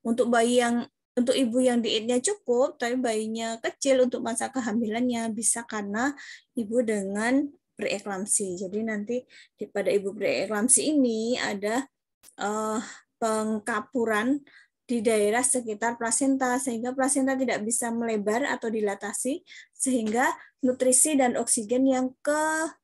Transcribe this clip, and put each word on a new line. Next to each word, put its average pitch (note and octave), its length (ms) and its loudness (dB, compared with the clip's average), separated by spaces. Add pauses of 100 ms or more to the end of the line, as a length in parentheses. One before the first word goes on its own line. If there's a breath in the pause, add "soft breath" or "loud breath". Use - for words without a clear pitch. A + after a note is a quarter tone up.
Untuk A#3 320 2
bayi A#3+ 240 4
yang, A#3+ 320 2 (240)
untuk B3 240 2
ibu B3 240 2
yang B3 160 4
dietnya A3+ 400 0
cukup, C4 640 0
tapi A#3+ 160 -2
bayinya A3+ 640 -4
kecil C4 480 2
untuk B3 160 -4
masa A3+ 240 -4
kehamilannya, A#3 800 -2
bisa A3+ 320 -2
karena A3 560 -4 (400 loud breath)
ibu A3+ 240 0
dengan A3 640 0 (320)
preeklamsi. G3 880 -4
Jadi G3 160 -6
nanti A3+ 400 -4 (320 loud breath)
di, - 160 -12
pada F#3+ 240 0
ibu G3 160 0
preeklamsi G3 880 0
ini A#3 400 0
ada, G#3+ 480 -2 (560)
eh, G#3+ 400 -2 (400 loud breath)
pengkapuran A3 1200 0 (480 loud breath)
di A#3 160 -2
daerah A3 400 4
sekitar A#3 560 -2
plasenta, B3+ 560 2
sehingga B3+ 400 -4
plasenta C4+ 400 2
tidak A#3 240 0
bisa A#3 320 -2
melebar A3+ 560 0
atau A#3+ 240 -4
dilatasi, G#3+ 720 -4 (240 loud breath)
sehingga A#3+ 640 0 (320 loud breath)
nutrisi B3+ 480 4
dan C4 240 4
oksigen A#3+ 480 0
yang B3+ 240 2 (160)
ke D#4 480 0 (100)